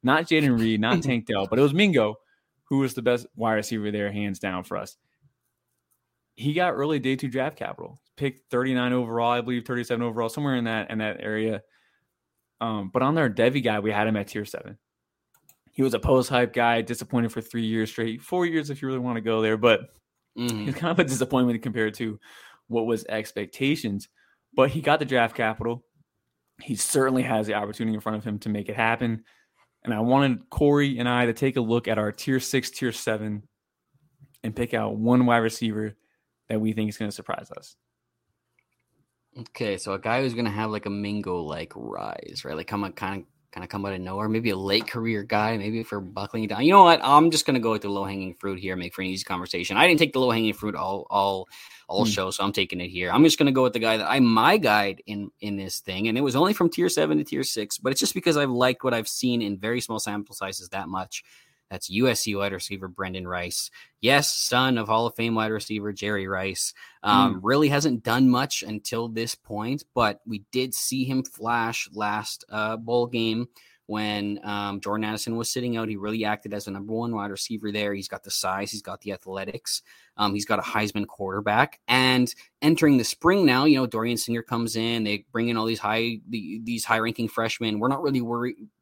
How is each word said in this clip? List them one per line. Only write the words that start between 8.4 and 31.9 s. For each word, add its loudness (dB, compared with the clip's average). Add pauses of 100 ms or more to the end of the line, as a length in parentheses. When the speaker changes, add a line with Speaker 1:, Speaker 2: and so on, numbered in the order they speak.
Speaker 1:
thirty-nine 0
overall, 0
I 2
believe -4
thirty-seven -2
overall, -2
somewhere -2
in -2
that, -2
in -4
that -4
area. -2 (1000)
Um, -6
but 0
on 2
our 2
Devy 2
guy, 0
we -2
had 2
him 2
at -4
tier -6
seven. -12 (960)
He 0
was 2
a 2
post 4
hype 2
guy, 2
disappointed -2
for -6
three -6
years 0
straight, -6
four 0
years -2
if -8
you -4
really -4
wanna -4
go 2
there, 4
but 4 (480)
Speaker 2:
Mm-hmm. -4
Speaker 1:
he's -2
kind -2
of 0
a 6
disappointment 0
compared -2
to -6 (460)
what 0
was -2
expectations. -4 (440)
But 6
he -2
got 4
the -2
draft 2
capital. -4 (760)
He -6
certainly 2
has 0
the -2
opportunity -2
in -6
front -4
of -10
him -4
to -6
make -4
it -6
happen. 0 (580)
And -2
I 0
wanted 2
Corey 4
and 0
I 2
to 2
take 0
a 0
look 0
at 2